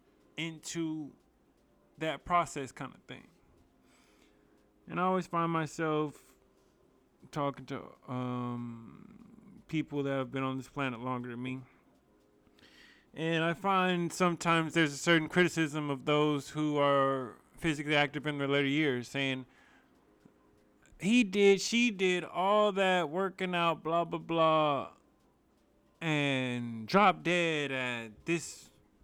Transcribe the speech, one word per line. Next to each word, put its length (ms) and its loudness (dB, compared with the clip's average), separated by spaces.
into 760 -6
that 260 -6
process 480 -2
kind 220 -12
of 80 -20
thing. 240 -18
And 120 -6
I 40 0
always 220 0
find 240 -2
myself 640 -2
talking 340 -4
to, 160 -8
um, 1040 -8
people 380 -4
that 80 -2
have 180 -2
been 140 -4
on 120 -4
this 120 -10
planet 320 -6
longer 300 -6
than 120 -10
me. 180 -6
And 280 -2
I 120 0
find 580 2
sometimes 640 2
there's 180 4
a 60 -10
certain 300 4
criticism 640 2
of 140 -4
those 460 2
who 280 0
are 580 2
physically 380 0
active 300 0
in 120 -4
their 80 -2
later 220 2
years, 400 0
saying, 380 -4
"He 240 4
did, 380 6
she 280 2
did 340 0
all 480 2
that 360 2
working 460 -4
out, 280 0
blah, 220 0
blah, 140 -4
blah, 720 2
and 880 -2
dropped 360 4
dead 500 0
at 540 -6
this 440 -6